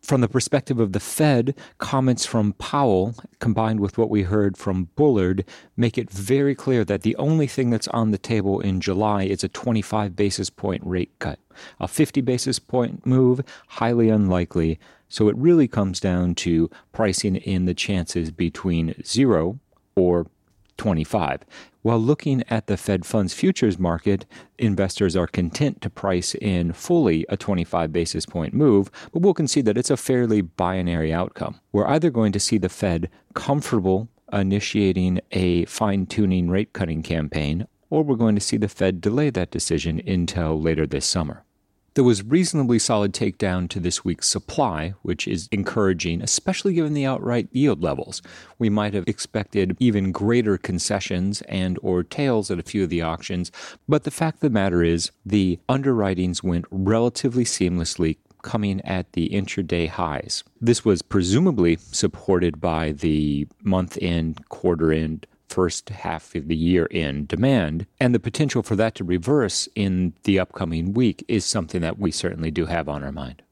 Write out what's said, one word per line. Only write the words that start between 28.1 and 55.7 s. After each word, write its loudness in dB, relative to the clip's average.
point -4
move, 4
but 0
we'll 4
concede 0
that 2
it's 0
a 4
fairly 2
binary 0
outcome. -4
We're 2
either 2
going 2
to 0
see 0
the 0
Fed -2
comfortable 0
initiating 2
a 2
fine-tuning 0
rate -2
cutting -4
campaign, -4
or 2
we're 0
going 2
to 0
see -4
the 0
Fed 0
delay 0
that -4
decision -2
until -2
later 0
this -4
summer. -4
There 4
was 4
reasonably 2
solid 2
takedown -2
to -6
this -2
week's -2
supply, -2
which -4
is -4
encouraging, 0
especially -2
given 0
the 0
outright -2
yield 2
levels. -4
We 2
might 0
have -2
expected -2
even 2
greater 2
concessions -4
and -2
or 0
tails -2
at -4
a -8
few -2
of 0
the -2
auctions, -4
but 2
the -6
fact -4
of -8
the 2
matter 2
is 0
the 2
underwritings 0